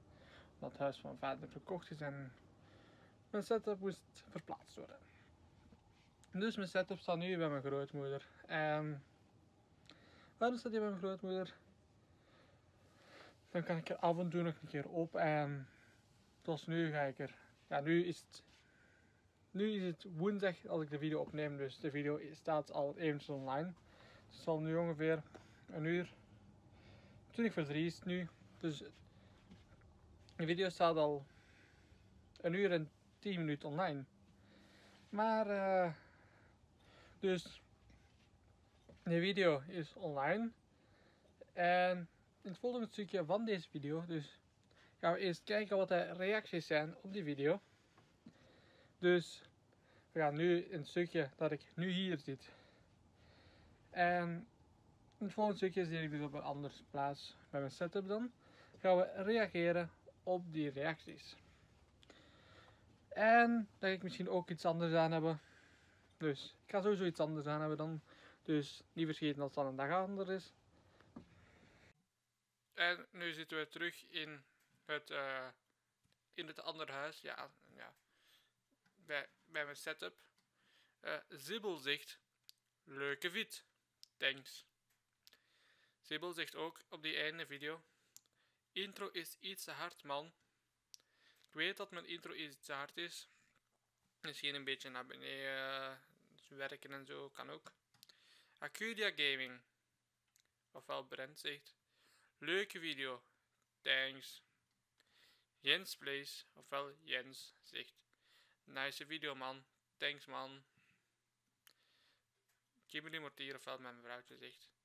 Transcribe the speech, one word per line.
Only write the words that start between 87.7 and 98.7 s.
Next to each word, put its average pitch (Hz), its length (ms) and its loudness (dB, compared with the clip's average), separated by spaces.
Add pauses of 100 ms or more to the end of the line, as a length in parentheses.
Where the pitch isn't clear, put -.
"Intro 196 380 -6
is - 300 -8
iets 190 240 -10
te 170 80 -10
hard, 160 320 -8
man." 147 300 -4 (1120)
Ik - 60 -20
weet 170 240 0
dat 202 140 -10
mijn 170 140 -12
intro 170 280 -12
iets 147 320 -12
te 147 80 -10
hard 143 240 -10
is. 170 320 -10 (920)
Misschien 143 340 -4
een 139 80 -6
beetje 135 260 -4
naar 127 160 -10
beneden, 135 840 -6
eh, - 640 -20
werken 135 340 -8
en 139 140 -12
zo, 139 240 -10
kan 131 200 -12
ook. 156 220 -16 (880)
Acudia 208 520 -2